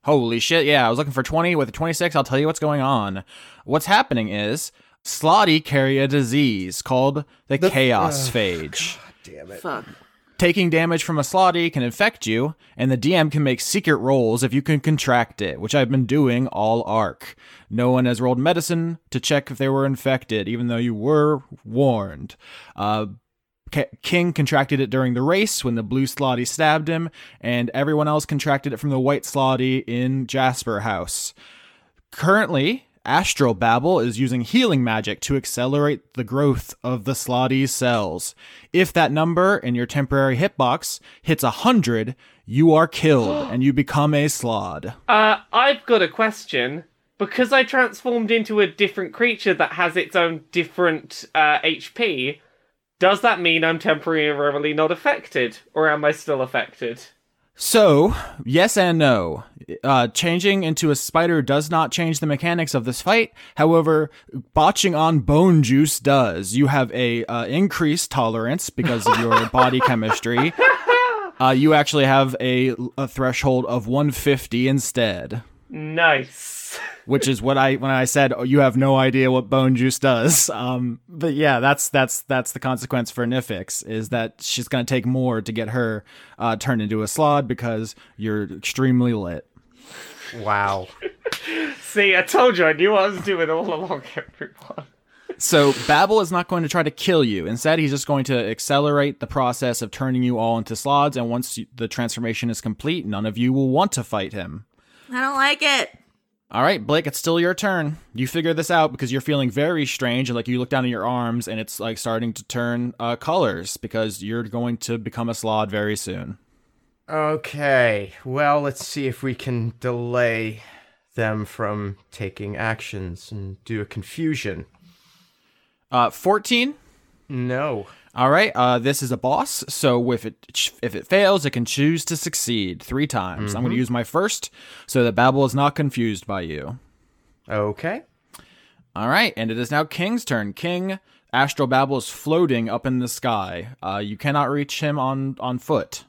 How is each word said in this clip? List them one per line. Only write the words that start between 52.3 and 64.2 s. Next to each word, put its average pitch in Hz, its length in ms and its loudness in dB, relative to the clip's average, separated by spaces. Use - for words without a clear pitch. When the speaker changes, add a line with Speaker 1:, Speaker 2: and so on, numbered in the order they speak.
Speaker 4:
does 190 240 4
that 220 180 2
mean 165 240 2
I'm 165 140 2
temporarily 151 960 0
not 156 180 2
affected? 131 680 -2
Or 156 140 2
am 151 140 0
I 151 80 4
still 151 300 -4
affected? 120 600 -6
Speaker 1:
So, 190 600 4
yes 160 320 2
and 180 220 4
no. 110 460 2
Uh, 127 240 4
changing 175 560 0
into 160 260 0
a 147 60 4
spider 165 480 2
does 143 260 0
not 160 220 0
change 160 300 -2
the 165 40 -2
mechanics 160 480 -2
of 123 120 -2
this 123 180 -6
fight. 220 300 2
However, 156 540 4